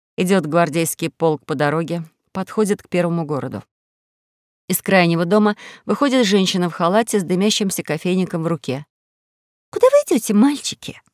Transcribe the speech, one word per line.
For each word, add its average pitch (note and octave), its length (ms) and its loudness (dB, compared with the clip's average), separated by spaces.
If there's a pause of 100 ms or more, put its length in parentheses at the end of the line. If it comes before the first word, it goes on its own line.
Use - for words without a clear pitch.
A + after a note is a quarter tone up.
(180)
Идёт F#3 280 2
гвардейский D#3+ 640 0
полк D#3 360 -2
по D3+ 100 -4
дороге, D#3 480 -2 (280)
подходит G3 500 -2
к - 80 -20
первому E3+ 360 0
городу. B2+ 380 -6 (1040)
Из F#3 140 -4
крайнего F3 440 2
дома G#3 300 2 (300)
выходит A#3+ 400 2
женщина F#3 440 0
в D#3 40 -8
халате G#3 460 0
с F#3 40 -2
дымящимся F#3 600 -2
кофейником F3 600 -2
в D#3+ 40 -4
руке. D3 380 -6 (840)
«Куда A#4 180 4
вы C#5 100 6 (100)
идёте, A3+ 260 0
мальчики?» - 680 0 (120)